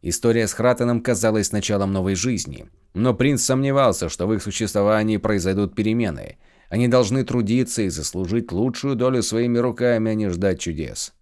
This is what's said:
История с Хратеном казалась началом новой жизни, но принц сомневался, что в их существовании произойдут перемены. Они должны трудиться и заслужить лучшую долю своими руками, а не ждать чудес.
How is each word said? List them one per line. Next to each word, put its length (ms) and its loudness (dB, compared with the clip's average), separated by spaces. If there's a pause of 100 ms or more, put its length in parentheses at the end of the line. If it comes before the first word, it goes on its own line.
История 440 0
с 40 -6
Хратеном 480 2
казалась 520 0
началом 400 0
новой 240 0
жизни, 520 -4 (240)
но 220 2
принц 280 2
сомневался, 640 2
что 180 -4
в 80 2
их 80 -2
существовании 760 0
произойдут 600 0
перемены. 640 -2 (300)
Они 200 0
должны 360 2
трудиться 580 0
и 60 0
заслужить 640 -4
лучшую 460 -2
долю 260 2
своими 360 0
руками, 520 2
а 40 0
не 140 0
ждать 300 0
чудес. 640 -8